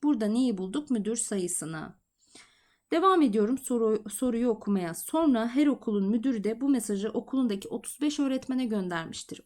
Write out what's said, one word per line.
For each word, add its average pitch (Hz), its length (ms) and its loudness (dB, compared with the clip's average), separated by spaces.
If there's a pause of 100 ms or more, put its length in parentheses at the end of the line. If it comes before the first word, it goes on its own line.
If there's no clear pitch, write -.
Burada 254 240 2
neyi 226 320 2
bulduk? 196 320 -4
Müdür 220 260 0
sayısını. 170 800 -4 (960)
Devam 349 320 6
ediyorum 220 360 2
soru, 220 520 0
soruyu 240 380 0
okumaya. 196 460 0
Sonra 262 540 2
her 269 180 2
okulun 208 420 0
müdürü 226 360 0
de 226 160 -2
bu 277 80 -2
mesajı 214 420 0
okulundaki 240 580 -2
otuz - 320 -10
beş 294 200 0
öğretmene 262 460 0
göndermiştir. 180 800 -4